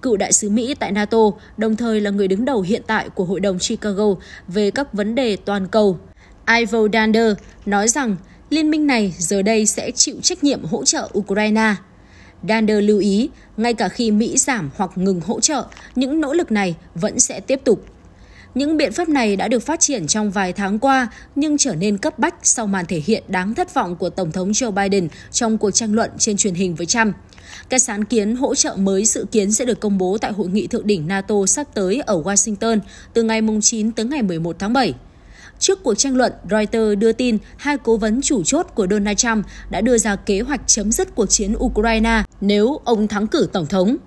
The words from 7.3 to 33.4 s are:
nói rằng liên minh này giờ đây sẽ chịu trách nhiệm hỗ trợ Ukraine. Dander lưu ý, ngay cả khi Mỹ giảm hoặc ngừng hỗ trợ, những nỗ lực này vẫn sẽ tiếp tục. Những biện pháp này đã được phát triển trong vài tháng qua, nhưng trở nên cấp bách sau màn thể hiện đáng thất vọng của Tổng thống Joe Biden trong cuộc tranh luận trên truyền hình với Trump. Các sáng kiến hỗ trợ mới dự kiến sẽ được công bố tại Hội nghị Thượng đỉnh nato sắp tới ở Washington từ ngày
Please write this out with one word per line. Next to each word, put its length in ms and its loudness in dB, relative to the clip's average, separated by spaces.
nói 220 2
rằng 280 0
liên 200 2
minh 160 2
này 320 2
giờ 240 0
đây 240 2
sẽ 240 -4
chịu 320 -2
trách 220 -2
nhiệm 200 0
hỗ 200 -4
trợ 240 -2
Ukraine. 560 2
Dander 360 2
lưu 140 4
ý, 320 2
ngay 180 0
cả 140 -2
khi 220 -2
Mỹ 260 2
giảm 400 -2
hoặc 180 -2
ngừng 260 0
hỗ 200 -4
trợ, 240 -2
những 260 0
nỗ 120 -2
lực 200 0
này 240 0
vẫn 260 -2
sẽ 200 -2
tiếp 240 -2
tục. 200 2
Những 220 0
biện 160 2
pháp 160 -2
này 280 2
đã 120 -2
được 140 2
phát 180 -2
triển 260 0
trong 240 0
vài 220 0
tháng 260 -2
qua, 300 2
nhưng 240 0
trở 160 0
nên 240 0
cấp 200 -4
bách 240 0
sau 240 0
màn 200 -2
thể 200 -4
hiện 220 0
đáng 260 -2
thất 200 -4
vọng 220 -2
của 140 -2
Tổng 220 -4
thống 180 -2
Joe 200 0
Biden 380 0
trong 280 0
cuộc 120 0
tranh 240 2
luận 240 2
trên 180 0
truyền 180 0
hình 200 0
với 120 -6
Trump. 280 2
Các 100 0
sáng 260 -2
kiến 320 0
hỗ 180 0
trợ 220 -2
mới 280 2
dự 280 -2
kiến 200 2
sẽ 120 0
được 160 -2
công 180 0
bố 200 0
tại 140 -4
Hội 160 -4
nghị 180 0
Thượng 200 -4
đỉnh 220 0
nato 260 -2
sắp 280 -2
tới 320 0
ở 160 0
Washington 560 0
từ 100 2
ngày 200 0